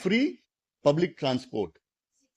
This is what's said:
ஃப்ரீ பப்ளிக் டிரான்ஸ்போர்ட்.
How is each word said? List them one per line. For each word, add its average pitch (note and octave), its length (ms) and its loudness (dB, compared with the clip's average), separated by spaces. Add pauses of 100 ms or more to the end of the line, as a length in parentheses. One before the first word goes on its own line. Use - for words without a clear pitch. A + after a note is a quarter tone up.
ஃப்ரீ A#3+ 320 0 (460)
பப்ளிக் D3+ 400 0
டிரான்ஸ்போர்ட். B2 540 -4 (600)